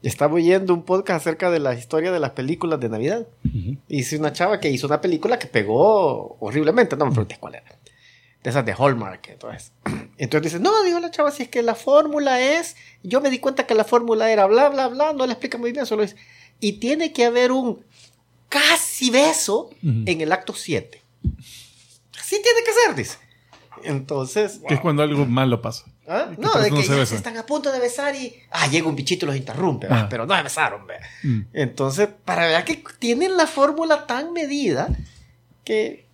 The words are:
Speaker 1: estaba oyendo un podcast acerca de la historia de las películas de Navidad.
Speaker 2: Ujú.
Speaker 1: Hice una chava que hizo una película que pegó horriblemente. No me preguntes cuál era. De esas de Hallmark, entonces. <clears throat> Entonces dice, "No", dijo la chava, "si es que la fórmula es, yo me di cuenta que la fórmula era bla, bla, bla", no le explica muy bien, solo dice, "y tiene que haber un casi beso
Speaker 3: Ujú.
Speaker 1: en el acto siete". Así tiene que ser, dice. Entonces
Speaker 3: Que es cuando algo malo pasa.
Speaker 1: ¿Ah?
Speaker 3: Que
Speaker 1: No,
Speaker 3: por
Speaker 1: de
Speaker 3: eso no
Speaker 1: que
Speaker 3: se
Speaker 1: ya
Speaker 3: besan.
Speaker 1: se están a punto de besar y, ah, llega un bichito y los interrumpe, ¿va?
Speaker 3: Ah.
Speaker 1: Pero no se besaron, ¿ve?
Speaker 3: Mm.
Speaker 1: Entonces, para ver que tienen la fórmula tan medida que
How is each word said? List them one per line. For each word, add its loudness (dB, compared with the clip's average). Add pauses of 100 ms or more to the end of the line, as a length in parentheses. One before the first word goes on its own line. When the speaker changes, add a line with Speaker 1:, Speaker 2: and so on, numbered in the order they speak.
Speaker 1:
estaba 0
oyendo 4
un -8
podcast 0
acerca 0
de 2
la 0
historia -2
de -2
las -2
películas -4
de -4
Navidad. -4 (180)
Speaker 2:
Ujú. -4 (100)
Speaker 1:
Hice -4
una 0
chava 0
que -2
hizo -2
una 0
película 0
que -10
pegó 2
horriblemente. 0
No 0
me 0
preguntes -2
cuál -14
era. -20 (760)
De -4
esas 0
de -2
Hallmark, 0
entonces. -18 (120)
<clears throat> -10
Entonces 0
dice, -4
"No", 4
dijo 0
la -6
chava, 0
"si -10
es -8
que -2
la 2
fórmula 2
es, 0 (260)
yo 0
me 2
di -2
cuenta -2
que 0
la 4
fórmula 2
era 6
bla, 6
bla, 0
bla", 0
no 0
le -2
explica -6
muy -4
bien, -6
solo 0
dice, -6 (440)
"y 0
tiene -2
que 2
haber 4
un -2 (640)
casi 0
beso 2 (100)
Speaker 3:
Ujú. 0
Speaker 1:
en 0
el 0
acto -4
siete". -6 (1160)
Así -4
tiene 4
que 0 (140)
ser, 0
dice. -6 (680)
Entonces -4
Speaker 3:
Que 4
es 0
cuando 2
algo 2
malo 2
pasa. -8 (220)
Speaker 1:
¿Ah? -4
Speaker 3:
Que -12
Speaker 1:
No, 2
Speaker 3:
por 4
Speaker 1:
de 4
Speaker 3:
eso 2
no 2
Speaker 1:
que 0
Speaker 3:
se 2
Speaker 1:
ya 4
Speaker 3:
besan. 2
Speaker 1:
se -4
están -8
a -12
punto -2
de -4
besar -2
y, -10 (180)
ah, 0
llega 2
un -2
bichito -2
y -2
los -2
interrumpe, -4
¿va? 4
Speaker 3:
Ah. -2
Speaker 1:
Pero -4
no 2
se 2
besaron, -2
¿ve? -14 (280)
Speaker 3:
Mm. 0 (120)
Speaker 1:
Entonces, -2 (160)
para 0
ver 2
que -6 (160)
tienen 0
la 4
fórmula 0
tan -6
medida -2 (760)
que -4